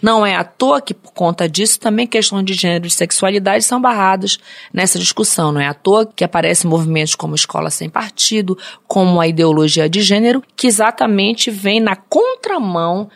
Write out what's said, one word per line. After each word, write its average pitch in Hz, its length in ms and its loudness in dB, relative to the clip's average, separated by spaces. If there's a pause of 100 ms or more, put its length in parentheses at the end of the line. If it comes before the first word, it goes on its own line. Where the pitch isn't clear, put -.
Não 220 240 2
é 190 120 0
à 180 80 -2
toa 269 360 0
que, 277 140 -10
por - 180 -20
conta 175 360 0
disso, 185 320 -2
também 226 260 0
questões 208 380 -2
de 196 100 -4
gênero 175 320 -2
e 170 40 -6
sexualidade 196 760 0
são 247 160 0
barradas 196 580 0 (340)
nessa 180 280 -2
discussão. 175 500 0
Não 147 100 -2
é 143 60 0
à 143 80 -4
toa 208 320 2
que - 160 -6
aparecem 170 480 0
movimentos 160 460 0
como 156 180 -8
Escola 156 340 -2
Sem 160 220 -8
Partido, 202 680 -2 (300)
como 180 340 2
a 165 60 2
ideologia 156 640 2
de 180 120 -2
gênero, 226 440 2 (100)
que - 140 0
exatamente 220 840 0
vem 202 300 0
na 202 160 0
contramão 208 1200 -2